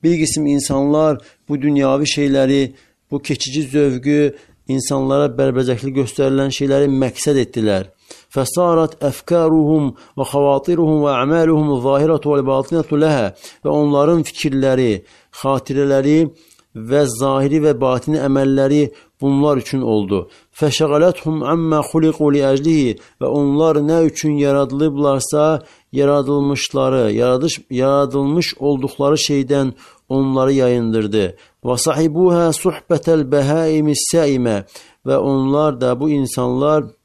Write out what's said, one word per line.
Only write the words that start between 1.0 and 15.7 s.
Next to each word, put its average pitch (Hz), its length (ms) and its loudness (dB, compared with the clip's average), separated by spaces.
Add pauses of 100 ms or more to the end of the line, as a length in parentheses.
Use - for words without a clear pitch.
bu 147 140 -4
dünyavi 143 440 0
şeyləri, 139 680 0 (400)
bu 139 100 -6
keçici 151 400 -6
zövqü, 143 720 0 (300)
insanlara 135 640 -2
bərbəzəkli 127 680 0
göstərilən 135 560 0
şeyləri 139 400 0
məqsəd 135 480 0
etdilər. 107 460 0 (440)
فَصَارَتْ 165 720 0
أَفْكَارُهُمْ 156 840 2 (320)
وَخَوَاطِرُهُمْ 143 840 0
وَأَعْمَالُهُمُ 151 680 2
الظَّاهِرَةُ 139 560 0
وَالْبَاطِنَةُ 139 640 0
لَهَا. 147 360 2 (340)
Və 151 100 -2
onların 147 520 2
fikirləri, 131 680 0 (400)
xatirələri 139 880 0 (560)